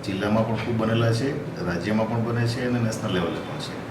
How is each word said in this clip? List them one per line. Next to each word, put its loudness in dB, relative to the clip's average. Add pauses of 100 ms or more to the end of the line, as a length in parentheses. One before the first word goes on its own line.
જિલ્લામાં 2
પણ 0
ખૂબ -2
બનેલા 4
છે, 0 (180)
રાજ્યમાં 0
પણ 0
બને 2
છે -2
અને 2
નેશનલ 0
લેવલે 2
પણ -6
છે. -8